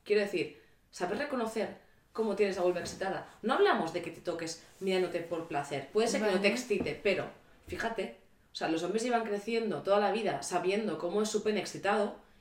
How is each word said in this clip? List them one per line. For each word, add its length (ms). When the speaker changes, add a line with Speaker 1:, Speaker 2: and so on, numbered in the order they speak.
Speaker 1:
Quiero 200
decir, 380
saber 280
reconocer 680
cómo 240
tienes 200
la 60
vulva 180
excitada. 480
No 120
hablamos 380
de 100
que 100
te 80
toques 440
mirándote 400
por 280
placer. 440
Puede 160
ser 120
que 60
no 60
te 60
Speaker 2:
Vale. 120
Speaker 1:
excite, 520
pero 240
fíjate, 520
o 20
sea, 140
los 160
hombres 180
llevan 220
creciendo 580
toda 180
la 120
vida 300
sabiendo 560
cómo 240
es 60
su 140
pene 180
excitado 560